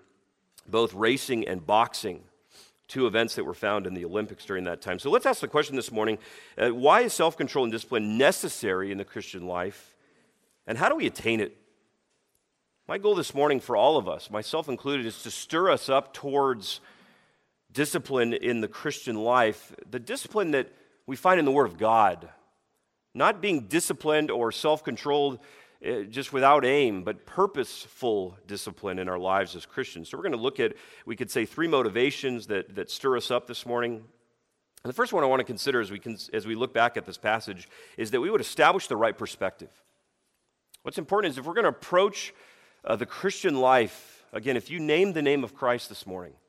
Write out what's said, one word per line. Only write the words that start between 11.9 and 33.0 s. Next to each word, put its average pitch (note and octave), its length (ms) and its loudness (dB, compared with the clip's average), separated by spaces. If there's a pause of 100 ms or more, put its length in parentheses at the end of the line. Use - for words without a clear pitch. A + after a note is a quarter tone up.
My E3+ 120 -4
goal G#3 160 4
this E3 180 -4
morning C#3 260 4
for A#2+ 160 -2
all C#3 220 6
of G2 100 0
us, D#2 220 -8
myself B2 400 -6
included, C3 380 -4
is - 160 -10
to A2 80 -10
stir E3+ 400 0
us C3+ 180 0
up C3+ 240 2
towards C3+ 680 -2 (880)
discipline C3+ 640 0
in A#2 280 -2
the G#2+ 60 -2
Christian B2 480 -8
life, A2+ 580 2 (160)
the B2 100 -8
discipline G3+ 520 -4
that C3 200 0 (360)
we C3 80 -8
find F3+ 240 4
in D3+ 60 2
the C3+ 60 4
Word C#3 140 6
of E2+ 140 -8
God. G#2 500 4 (840)
Not F3 260 2
being F3 200 0
disciplined D3+ 680 0
or A2+ 220 0
self-controlled, C#3+ 880 0 (460)
uh, A2 240 -2
just C3+ 240 -8
without C3+ 320 6
aim, B2 380 2
but G#2 220 -6
purposeful A#2 1080 -2 (120)
discipline F#2+ 520 -8
in F2+ 80 -4
our F#2 120 -4
lives F#2+ 360 0
as E2+ 100 -14
Christians. - 440 -10
So - 80 -10
we're E3+ 60 -10
gonna E3 120 -2
look A#2 240 -2
at, A2 140 2 (320)
we A2+ 100 -8
could A2+ 160 -8
say, A#2 140 0
three D#3+ 240 -4
motivations B2 800 0
that, G2 280 -4
that F#2+ 140 -8
stir C3 260 -2